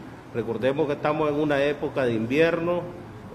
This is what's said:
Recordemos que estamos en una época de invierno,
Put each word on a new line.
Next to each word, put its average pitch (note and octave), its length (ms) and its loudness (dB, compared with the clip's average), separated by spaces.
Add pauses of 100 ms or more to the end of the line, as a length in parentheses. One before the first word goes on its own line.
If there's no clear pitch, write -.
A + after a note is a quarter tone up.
(320)
Recordemos A#2+ 540 0
que C#3+ 80 0
estamos D3+ 340 0
en D3 120 0
una C#3+ 240 4
época C#3+ 420 0
de A#2 80 2
invierno, E3 680 2 (520)